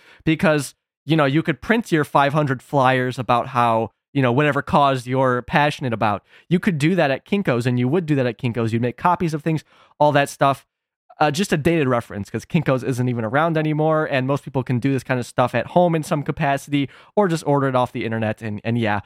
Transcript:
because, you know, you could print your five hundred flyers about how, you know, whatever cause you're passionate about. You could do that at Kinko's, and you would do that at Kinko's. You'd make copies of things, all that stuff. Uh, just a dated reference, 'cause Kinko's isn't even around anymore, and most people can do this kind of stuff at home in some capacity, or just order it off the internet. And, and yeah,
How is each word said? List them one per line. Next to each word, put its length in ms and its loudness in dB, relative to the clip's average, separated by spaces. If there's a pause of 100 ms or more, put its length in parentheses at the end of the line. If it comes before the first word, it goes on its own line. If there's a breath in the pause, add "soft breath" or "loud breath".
(240 soft breath)
because, 520 0 (280)
you 140 0
know, 80 4
you 160 2
could 200 -2
print 300 -2
your 120 2
five 280 2
hundred 300 -2
flyers 560 0
about 300 -2
how, 420 0 (240)
you 80 0
know, 100 4
whatever 300 2
cause 460 0
you're 340 0
passionate 520 0
about. 300 -2 (240 soft breath)
You 120 2
could 180 -2
do 160 2
that 160 2
at 160 -4
Kinko's, 400 0
and 140 0
you 80 0
would 180 0
do 100 0
that 120 0
at 100 -6
Kinko's. 340 -2
You'd 120 -2
make 140 -4
copies 360 0
of 80 -6
things, 220 -2 (360 soft breath)
all 120 4
that 180 2
stuff. 380 -2 (520)
Uh, 120 2
just 200 -2
a 60 0
dated 300 2
reference, 420 -4
'cause 160 -6
Kinko's 380 0
isn't 260 -2
even 160 -4
around 320 0
anymore, 520 0
and 180 -2
most 160 -2
people 200 -4
can 140 0
do 160 0
this 100 -2
kind 160 -2
of 60 -4
stuff 300 0
at 120 -2
home 280 2
in 80 -2
some 180 -4
capacity, 640 -2 (280 loud breath)
or 120 2
just 200 -2
order 200 2
it 80 0
off 160 0
the 140 -6
internet. 380 -4
And, 200 -8
and 140 0
yeah, 280 0